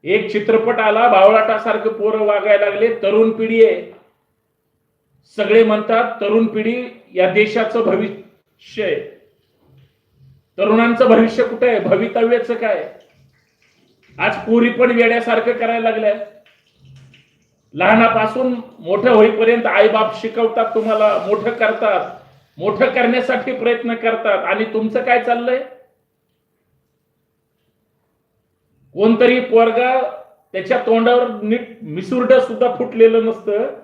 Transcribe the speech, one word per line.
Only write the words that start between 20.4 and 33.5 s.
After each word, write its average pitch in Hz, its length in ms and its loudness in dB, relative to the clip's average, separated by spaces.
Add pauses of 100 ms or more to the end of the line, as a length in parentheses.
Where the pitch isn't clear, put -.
तुम्हाला 214 420 0 (100)
मोठं 208 240 -2
करतात, 214 580 -2 (480)
मोठं 214 360 -2
करण्यासाठी 254 580 -2
प्रयत्न 233 440 -4
करतात. 220 500 -2
आणि 208 200 -2
तुमचं 220 380 -4
काय 240 200 2
चाललंय? 247 400 -2 (3250)
कोणतरी 233 440 4
पोरगा, 240 600 2 (540)
त्याच्या 190 320 -2
तोंडावर 233 420 2 (140)
नीट 220 400 -4
मिसुरडं 240 580 0
सुद्धा 240 360 -2
फुटलेलं 226 500 2
नसतं 220 420 -4 (160)